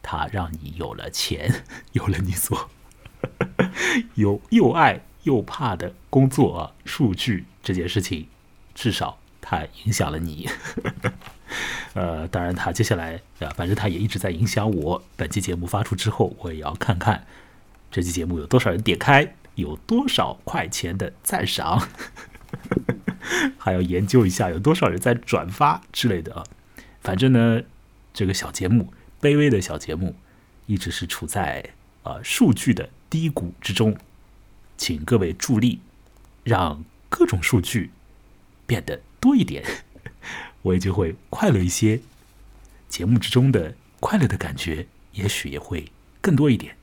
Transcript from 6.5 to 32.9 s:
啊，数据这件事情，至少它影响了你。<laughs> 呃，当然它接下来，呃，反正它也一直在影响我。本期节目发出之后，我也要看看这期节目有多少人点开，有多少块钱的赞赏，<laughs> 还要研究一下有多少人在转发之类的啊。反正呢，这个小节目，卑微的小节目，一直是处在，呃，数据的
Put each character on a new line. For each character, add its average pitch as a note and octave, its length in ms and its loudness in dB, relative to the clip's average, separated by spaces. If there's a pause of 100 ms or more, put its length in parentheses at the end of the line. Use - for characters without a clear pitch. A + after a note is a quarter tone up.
啊， D#2+ 160 -8 (120)
数 A2 300 0
据 F#2+ 300 -2 (180)
这 G2 100 -2
件 F2 160 -2
事 - 100 0
情， D#2 280 -6 (480)
至 - 160 -2
少 - 260 -6 (240)
它 E2+ 240 -4 (180)
影 G#2+ 80 0
响 D2 200 -2
了 D#2 80 -6
你。 D#2 340 -8
<laughs> - 1400 -10
呃， E2 340 -6
当 F2+ 160 -4
然 F2 100 -2
它 F2+ 180 -4
接 G#2+ 120 -2
下 G#2 120 2
来， E2 260 -10 (180)
呃， - 120 -8
反 - 140 -6
正 F#2+ 100 0
它 G#2+ 120 -2
也 E2+ 100 -2
一 G#2+ 100 -2
直 F#2+ 120 -4
在 G2 100 -2
影 F2 160 0
响 G#2+ 240 0
我。 E2+ 340 -2 (120)
本 D#2 140 -6
期 G2+ 100 -2
节 F2+ 160 -4
目 F2 100 -6
发 G2 160 -2
出 - 140 -2
之 A2 140 -2
后， F#2 300 0
我 E2+ 140 -8
也 D#2 60 -10
要 D2+ 160 -6
看 F2+ 240 -2
看 - 260 0 (640)
这 F#2 140 -2
期 F2 80 -2
节 E2+ 140 -4
目 F2 120 -2
有 D2 80 -8
多 B2+ 140 4
少 G#2 100 2
人 F2 120 0
点 F#2 180 0
开， C#3+ 340 4 (220)
有 D2+ 200 -6 (120)
多 B3+ 200 2
少 - 260 0 (100)
块 - 240 -4
钱 F#2 300 -6
的 - 160 -6 (100)
赞 - 240 -2
赏， - 400 -2 (840)
<laughs> - 880 -2
还 - 140 0
要 F2+ 100 2
研 F2+ 240 0
究 A#2 200 6
一 F#2 40 4
下 F#2 200 0
有 E2 100 -4
多 D3 160 4
少 B2 120 2
人 F2+ 120 0
在 A#2+ 160 2
转 - 340 -2
发 D3 320 2 (120)
之 - 160 -2
类 F2 120 0
的 - 140 -12
啊。 - 80 -8 (580)
反 F#2 140 -2
正 C3 160 4
呢， A#2 300 6 (520)
这 G2 120 -2
个 F#2 80 2
小 - 180 -6
节 F#2+ 160 -4
目， G#2+ 260 4 (280)
卑 D3 160 4
微 D3 120 6
的 G#2 120 4
小 - 160 -6
节 - 180 -6
目， F2+ 200 -4 (500)
一 G#2 120 -2
直 A2+ 140 -6
是 - 160 -6
处 - 180 -6
在， D2+ 460 -4 (320)
呃， - 200 -10
数 - 300 4
据 - 200 2
的 F2 160 -2 (200)